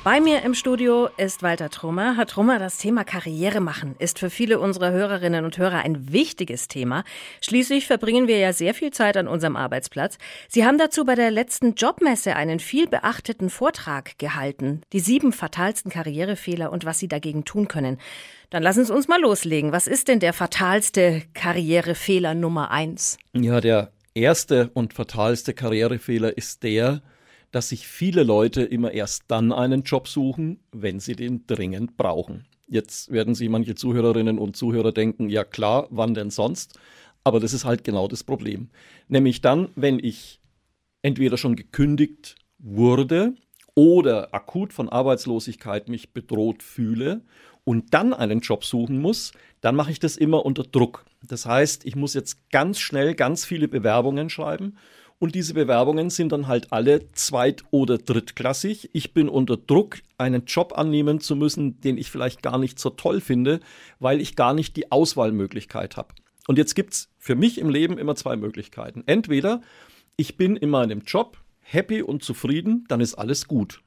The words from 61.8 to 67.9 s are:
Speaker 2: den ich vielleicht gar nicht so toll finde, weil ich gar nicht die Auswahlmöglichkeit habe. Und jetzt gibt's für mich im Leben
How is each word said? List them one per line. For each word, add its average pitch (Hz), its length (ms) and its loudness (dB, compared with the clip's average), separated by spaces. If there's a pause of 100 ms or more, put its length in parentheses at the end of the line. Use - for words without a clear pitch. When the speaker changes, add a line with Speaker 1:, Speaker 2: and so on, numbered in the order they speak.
Speaker 2:
den 131 180 -2
ich - 100 -8
vielleicht 127 320 -6
gar 127 160 -2
nicht 131 220 -2
so 127 120 -4
toll 185 300 -2
finde, 135 380 0 (400)
weil 131 220 2
ich - 160 -8
gar 127 180 4
nicht 156 220 -4
die - 160 -6
Auswahlmöglichkeit 110 1040 -2
habe. - 180 -12 (320)
Und 135 100 4
jetzt 151 200 2
gibt's - 420 -4
für - 160 -2
mich 220 240 2
im 160 100 -2
Leben 156 300 0